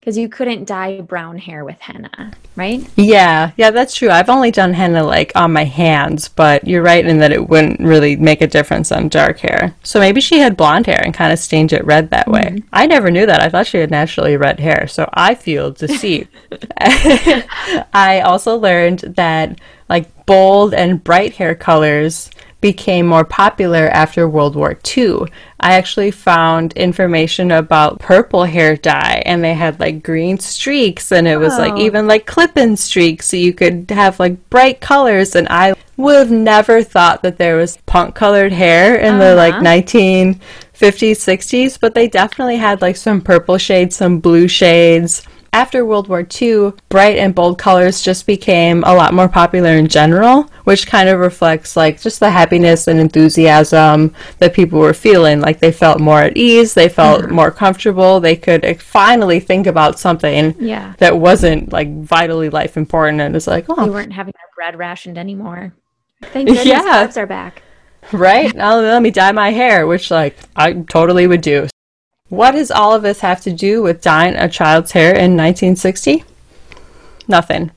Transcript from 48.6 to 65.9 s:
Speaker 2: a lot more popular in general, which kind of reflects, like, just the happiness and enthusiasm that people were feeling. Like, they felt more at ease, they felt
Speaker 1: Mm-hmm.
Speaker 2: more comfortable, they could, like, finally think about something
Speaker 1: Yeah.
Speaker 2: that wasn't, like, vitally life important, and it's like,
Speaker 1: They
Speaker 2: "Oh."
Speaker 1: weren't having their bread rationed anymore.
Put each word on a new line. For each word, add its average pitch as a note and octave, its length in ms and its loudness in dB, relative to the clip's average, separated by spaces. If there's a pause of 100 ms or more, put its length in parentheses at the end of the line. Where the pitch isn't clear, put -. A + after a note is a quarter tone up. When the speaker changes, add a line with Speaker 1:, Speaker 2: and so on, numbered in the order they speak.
Speaker 2:
a F3+ 100 4
lot E3+ 200 4
more F#3 140 2
popular F3 420 2
in D#3+ 180 2
general, G3 600 2 (140)
which G3 220 0
kind F#3+ 220 2
of F#3+ 100 2
reflects, F3 600 -2
like, D#3 240 0
just - 180 -6
the G3+ 80 2
happiness E3+ 600 2
and E3 120 2
enthusiasm D#3 1120 2 (260)
that F3 140 2
people E3+ 260 0
were D#3 140 2
feeling. D#3+ 480 2
Like, D#3 200 -2
they E3 120 2
felt D#3+ 260 2
more D3+ 220 4
at - 160 0
ease, A#3 380 2
they E3+ 160 4
felt D#3+ 320 2
Speaker 1:
Mm-hmm. - 120 -8
Speaker 2:
more D#3+ 160 2
comfortable, F#3+ 720 0
they E3 160 2
could, - 280 0
like, E3+ 180 -4
finally G3+ 580 2
think F#3 260 -2
about D#3+ 320 0
something D#3 600 -2
Speaker 1:
Yeah. A3 400 -10
Speaker 2:
that E3+ 180 2
wasn't, E3+ 560 0
like, D3+ 300 -6
vitally E3 480 -2
life D3+ 260 -6
important, D3+ 460 -2
and C#3+ 120 -4
it's D#3+ 120 -4
like, E3+ 200 -4
Speaker 1:
They D#4 120 -6
Speaker 2:
"Oh." - 80 -2
Speaker 1:
weren't G3+ 260 -8
having F#3+ 240 -14
their - 140 -20 (120)
bread E3+ 160 -12
rationed F3 380 -14
anymore. F#3 560 -14 (640)